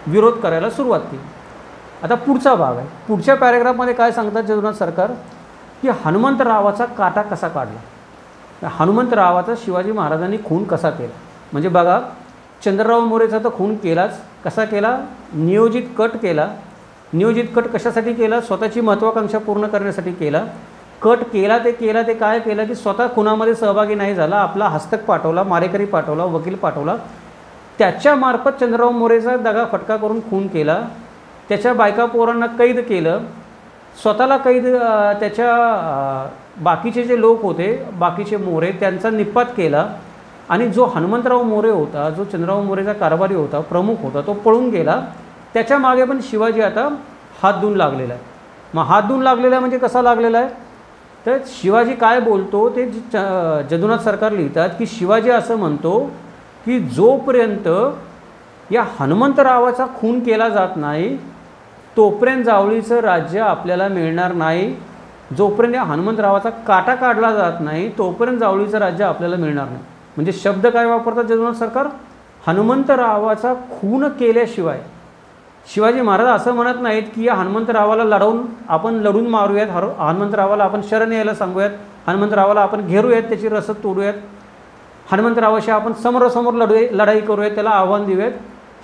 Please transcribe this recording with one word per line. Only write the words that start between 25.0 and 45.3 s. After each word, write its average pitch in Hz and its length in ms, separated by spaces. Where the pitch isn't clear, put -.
पाठवला, 170 360
मारेकरी 190 420
पाठवला, 160 380
वकील 170 320
पाठवला, 156 400
त्याच्यामार्फत 262 720
चंद्रराव 240 320
मोरेचा 233 460
दगा 226 340
फटका 214 260
करून 214 220
खून 196 280
केला, 160 340
त्याच्या 208 240
बायका 208 320
पोरांना 233 400
कैद 240 340
केलं, 185 400
स्वतःला 247 360
कैद, 254 280
अ, 226 480
त्याच्या, 214 420
अ, 139 540
बाकीचे 226 400
जे 240 160
लोक 226 220
होते, 190 520
बाकीचे 180 440
मोरे, 175 340
त्यांचा 185 380
निपात 214 360
केला. 165 320
आणि 233 200
जो 233 160
हनुमंतराव 240 580
मोरे 220 260
होता, 151 400
जो 170 140
चंद्रराव 196 380
मोरेचा 196 320
कारभारी 185 420
होता, 147 240
प्रमुख 180 420
होता, 143 200
तो 202 120
पळून 226 360
गेला. 180 320